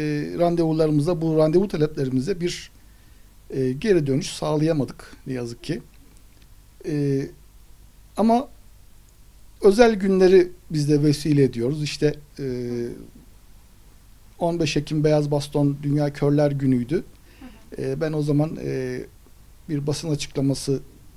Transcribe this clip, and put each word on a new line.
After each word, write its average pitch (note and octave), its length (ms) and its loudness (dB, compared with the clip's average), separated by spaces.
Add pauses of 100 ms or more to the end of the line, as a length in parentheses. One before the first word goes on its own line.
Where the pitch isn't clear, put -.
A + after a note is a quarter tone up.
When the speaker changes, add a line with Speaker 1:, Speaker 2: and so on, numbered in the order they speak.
(380)
Speaker 1:
randevularımıza, D#3+ 840 2
bu D#3+ 160 2
randevu D#3+ 300 4
taleplerimize D3+ 720 -2
bir, F3 300 -6 (800)
e, C3 220 -2
geri E3+ 340 0
dönüş C#3 200 0
sağlayamadık D3+ 880 -2 (100)
ne C3+ 60 -6
yazık A#2+ 320 -8
ki. - 180 -6 (1040)
E, C#3+ 380 -2 (880)
ama A3+ 320 2 (1120)
özel A3+ 320 6
günleri F#3 540 6 (220)
biz D3 180 0
de D3 140 4
vesile D3 400 2
ediyoruz. B2+ 400 0
İşte, D3 320 -2 (240)
e, C#3+ 60 -8 (1900)
on E3+ 220 -2
beş D3+ 160 -2
Ekim D3+ 280 0
Beyaz D3+ 260 2
Baston C#3+ 520 0
Dünya D3 300 0
Körler C#3+ 380 2
Günü'ydü. C3+ 540 0 (720)
Speaker 2:
Hı C3+ 60 -8
hı. - 0 -
Speaker 1:
E, C3+ 180 -4
ben D#3 120 -2
o D3+ 100 -2
zaman, D3+ 420 0
e, C3 360 -6 (680)
bir C#3+ 180 -4
basın D#3 240 -4
açıklaması, C#3 720 -2 (360)